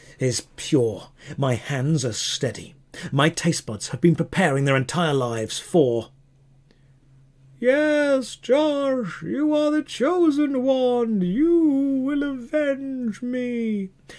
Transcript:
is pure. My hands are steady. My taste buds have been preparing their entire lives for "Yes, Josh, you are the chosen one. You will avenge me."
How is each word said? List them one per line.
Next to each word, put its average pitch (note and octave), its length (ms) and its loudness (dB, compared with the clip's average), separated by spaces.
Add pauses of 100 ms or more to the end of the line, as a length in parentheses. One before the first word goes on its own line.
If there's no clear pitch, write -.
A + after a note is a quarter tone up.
(180)
is B2+ 280 -2 (100)
pure. A#2 520 0 (280)
My C3 180 0
hands C#3 500 -2
are A#2+ 80 -4
steady. - 640 -6 (360)
My C#3 180 2
taste - 380 -2
buds G#2+ 220 -10
have - 120 -8
been E3+ 140 6
preparing D3+ 500 0
their C3+ 120 2
entire C#3+ 380 0
lives A#2 440 -2
for A#2 520 2 (1500)
"Yes, C#4+ 760 2
Josh, C4+ 840 0
you D4 320 0
are D4+ 160 2
the D4+ 120 0
chosen D4 800 2
one. B3 600 2
You C#4 840 2
will C#4+ 160 0
avenge C4+ 1000 -4
me." A#3 680 -4 (280)